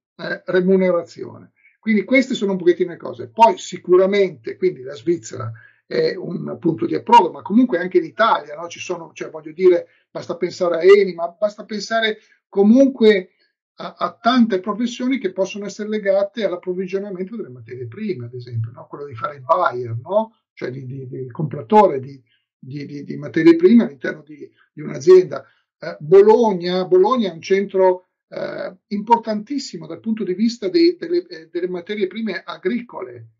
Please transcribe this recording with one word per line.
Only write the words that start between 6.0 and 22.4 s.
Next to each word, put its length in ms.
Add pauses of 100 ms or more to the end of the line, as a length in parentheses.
un 440
punto 260
di 100
approdo, 360
ma 100
comunque 380
anche 200
in 60
Italia, 500
no? 120
Ci 120
sono, 340
cioè, 160
voglio 240
dire, 340 (240)
basta 240
pensare 420
a 60
Eni, 300
ma 140
basta 360
pensare 560 (300)
comunque 800 (480)
a, 200
a 220
tante 420
professioni 560
che 160
possono 320
essere 240
legate 540
all'approvvigionamento 920
delle 140
materie 380
prime, 380
ad 80
esempio, 380
no? 160
Quello 180
di 100
fare 200
il 60
buyer, 600
no? 520
Cioè 180
di, 140
di, 220
di, 100
il 140
compratore 680
di, 220 (360)